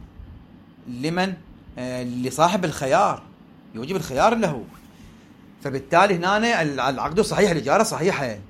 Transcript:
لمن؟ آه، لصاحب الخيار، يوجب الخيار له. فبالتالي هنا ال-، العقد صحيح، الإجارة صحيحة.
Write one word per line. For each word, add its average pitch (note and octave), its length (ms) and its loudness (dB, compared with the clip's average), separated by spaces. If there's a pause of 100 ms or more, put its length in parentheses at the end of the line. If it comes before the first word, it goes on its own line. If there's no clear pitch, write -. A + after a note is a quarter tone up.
(880)
لمن؟ D#3+ 440 -2 (460)
آه، B2+ 260 -8
لصاحب B2+ 600 0
الخيار، D3+ 580 0 (520)
يوجب C#3 220 -6
الخيار D#3+ 380 2
له. D#3 300 -2 (960)
فبالتالي E3 520 2
هنا G3 480 0
ال-، C#3+ 180 -2
العقد C3+ 400 0
صحيح، F#3+ 300 2
الإجارة D#3 320 2
صحيحة. C#3+ 560 -2 (120)